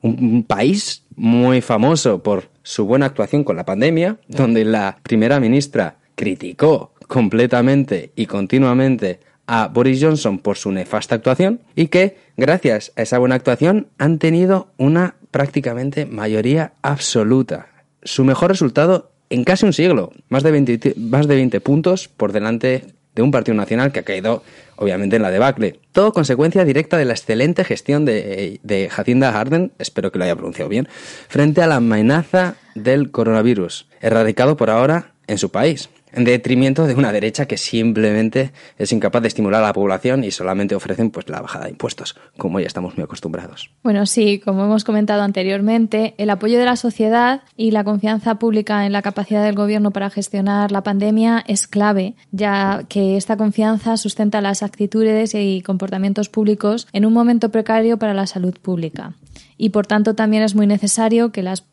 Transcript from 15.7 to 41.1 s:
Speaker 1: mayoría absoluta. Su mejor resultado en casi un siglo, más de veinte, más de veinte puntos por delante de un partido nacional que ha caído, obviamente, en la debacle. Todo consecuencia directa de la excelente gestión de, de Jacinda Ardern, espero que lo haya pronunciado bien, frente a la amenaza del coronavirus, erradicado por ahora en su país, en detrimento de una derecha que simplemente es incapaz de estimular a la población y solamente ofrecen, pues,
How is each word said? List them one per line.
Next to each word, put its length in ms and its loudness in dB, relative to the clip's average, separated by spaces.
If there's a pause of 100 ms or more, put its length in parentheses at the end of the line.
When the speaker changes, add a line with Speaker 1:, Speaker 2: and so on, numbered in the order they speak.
Speaker 1:
mayoría 680 -2 (100)
absoluta. 840 -2 (340)
Su 220 -2
mejor 280 2
resultado 600 0 (180)
en 140 -2
casi 220 2
un 80 4
siglo, 400 0 (160)
más 140 0
de 80 4
veinte, 440 2
más 320 0
de 80 4
veinte 240 2
puntos 480 0
por 240 -4
delante 540 -2 (280)
de 80 -2
un 100 2
partido 240 0
nacional 360 0
que 80 -6
ha 40 -10
caído, 380 -4 (360)
obviamente, 400 -2
en 60 2
la 80 0
debacle. 500 0 (100)
Todo 220 2
consecuencia 500 2
directa 340 0
de 60 2
la 100 0
excelente 520 -2
gestión 400 -2
de, 580 -4
de 260 -2
Jacinda 480 0
Ardern, 420 -2
espero 340 -6
que 40 -6
lo 60 -2
haya 140 0
pronunciado 320 -8
bien, 180 -4 (400)
frente 340 2
a 60 4
la 80 2
amenaza 800 2 (180)
del 380 0
coronavirus, 760 0 (120)
erradicado 560 2
por 140 0
ahora 420 2 (160)
en 100 -4
su 120 -4
país, 400 -2 (240)
en 120 0
detrimento 600 2
de 80 0
una 180 2
derecha 320 -2
que 100 -6
simplemente 960 0 (260)
es 140 -4
incapaz 300 0
de 80 0
estimular 340 0
a 40 2
la 40 0
población 540 -2
y 60 -6
solamente 440 -4
ofrecen, 340 -4
pues, 200 -12